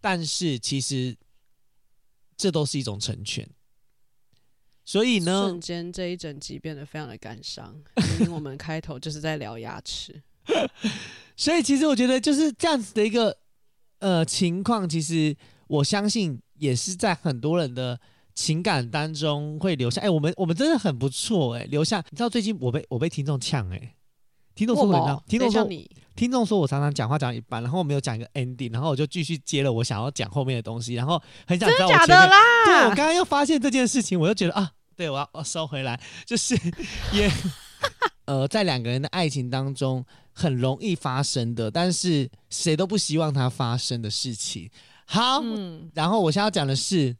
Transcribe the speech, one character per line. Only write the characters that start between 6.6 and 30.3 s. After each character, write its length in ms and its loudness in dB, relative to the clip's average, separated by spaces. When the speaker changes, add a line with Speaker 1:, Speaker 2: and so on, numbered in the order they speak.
Speaker 2:
得 80 -14
非 160 -14
常 80 -12
的 120 -16
感 240 -16
伤， 320 -16
明 40 2
明 120 0
我 60 -6
们 180 -10
开 240 -8
头 180 -12
就 120 -10
是 100 -12
在 160 -4
聊 220 -10
牙 220 -12
齿。 420 -12
Speaker 1:
<laughs> 600 -10
所 180 2
以 60 4
其 160 2
实 80 2
我 100 4
觉 120 2
得 120 2
就 140 2
是 200 4
这 140 -2
样 140 2
子 140 -10
的 100 4
一 40 0
个， 280 2
呃， 260 2
情 380 0
况， 260 0
其 100 0
实 380 0
我 160 2
相 260 0
信 320 -2
也 200 -2
是 200 -4
在 180 0
很 260 -4
多 200 0
人 140 -2
的 240 -6
情 300 -2
感 260 0
当 240 -4
中 460 -4
会 160 0
留 140 0
下。 120 -4
哎， 80 0
我 100 2
们， 160 0
我 120 -2
们 80 0
真 140 2
的 80 4
很 200 -2
不 100 -2
错 480 0
哎， 100 -8
留 180 0
下。 260 0
你 80 -18
知 60 -2
道 40 0
最 140 0
近 180 -2
我 120 0
被， 180 -2
我 80 -4
被 100 0
听 160 -4
众 160 -2
呛 320 -4
哎， 240 -12
听 120 0
众 80 4
说 100 4
我 60 4
很 140 4
像， 0 -
Speaker 2:
为 60 0
什 40 0
么？ 120 -12
Speaker 1:
听 120 0
众 120 2
说， 100 4
Speaker 2:
谁 20 2
叫 60 -2
你？ 200 -12
Speaker 1:
听 140 0
众 160 2
说 140 2
我 80 2
常 140 -2
常 120 0
讲 140 -2
话 100 0
讲 160 -2
一 60 -8
半， 240 -8
然 80 -4
后 120 -2
没 100 0
有 80 0
讲 140 -4
一 40 -6
个 140 -10
ending， 400 -6
然 80 -2
后 80 0
我 60 0
就 100 0
继 180 -6
续 140 -4
接 260 -2
了 80 2
我 120 0
想 180 -2
要 100 -4
讲 180 -6
后 140 -2